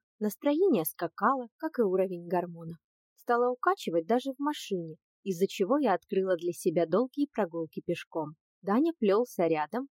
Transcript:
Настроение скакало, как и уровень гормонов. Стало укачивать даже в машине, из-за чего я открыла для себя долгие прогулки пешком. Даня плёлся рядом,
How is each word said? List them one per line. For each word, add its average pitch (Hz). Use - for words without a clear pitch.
Настроение 285
скакало, 233
как 320
и 240
уровень 185
гормонов. 170
Стало 247
укачивать 196
даже 247
в 262
машине, 196
из-за 190
чего 208
я 254
открыла 185
для 170
себя 170
долгие 254
прогулки 165
пешком. 160
Даня 247
плёлся 202
рядом, 160